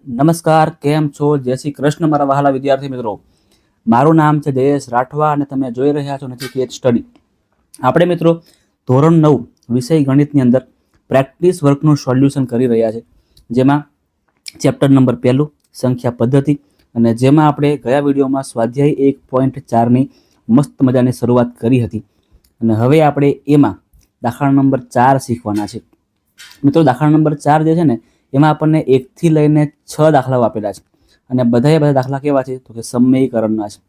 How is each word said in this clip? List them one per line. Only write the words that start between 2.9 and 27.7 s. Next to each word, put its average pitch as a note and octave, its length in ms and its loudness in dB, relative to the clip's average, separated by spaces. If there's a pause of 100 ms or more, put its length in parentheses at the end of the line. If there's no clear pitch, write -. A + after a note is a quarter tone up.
મિત્રો. A#2+ 200 -8 (800)
મારું D3 280 4
નામ D3+ 220 2
છે D3 140 -4
જયેશ C#3 360 0
રાઠવા D3 420 -2
અને C#3+ 140 -4
તમે C3+ 280 -6
જોઈ C#3+ 200 0
રહ્યા C#3 240 -8
છો C#3 60 -14
નચિકેત B2+ 480 -8
સ્ટડી. A#2+ 280 0 (840)
આપણે E3 240 2
મિત્રો E3 200 0 (560)
ધોરણ D3+ 360 4
નવ D3+ 120 4 (400)
વિષય D#3 320 -2
ગણિતની C#3+ 380 0
અંદર B2 180 2 (460)
પ્રેક્ટિસ E3+ 560 0
વર્કનું C#3+ 400 2
સોલ્યુશન C3+ 460 0
કરી A#2+ 220 0
રહ્યા A2+ 220 0
છે, A#2 60 -10 (560)
જેમાં C#3+ 260 2 (800)
ચેપ્ટર C#3 320 0
નંબર B2+ 320 2
પહેલું C3+ 260 0 (300)
સંખ્યા B2+ 400 -4
પદ્ધતિ C#3 360 0 (380)
અને A#2 140 2 (120)
જેમાં D3 300 4
આપણે D3 320 -2
ગયા C#3+ 240 -2
વીડિયોમાં C3+ 440 -2
સ્વાધ્યાય B2+ 440 -2 (160)
એક - 180 -12
પોઇન્ટ C3 320 -2 (100)
ચારની A#2+ 360 2 (480)
મસ્ત C#3+ 200 0 (120)
મજાની B2 320 0
શરૂઆત A#2+ 320 0 (100)
કરી A#2+ 240 0
હતી G#2 180 -10 (580)
અને A2+ 200 0
હવે D3 260 4
આપણે C#3+ 280 0 (200)
એમાં B2 240 2 (440)
દાખલા C#3 320 -2
નંબર C3+ 260 0 (140)
ચાર C3 200 4 (100)
શીખવાના G#2 460 -6
છે. G#2+ 80 -14 (840)
મિત્રો, C#3+ 160 2 (100)
દાખલા D3+ 240 0
નંબર D#3 220 2 (100)
ચાર D3+ 220 2
જે D#3+ 120 2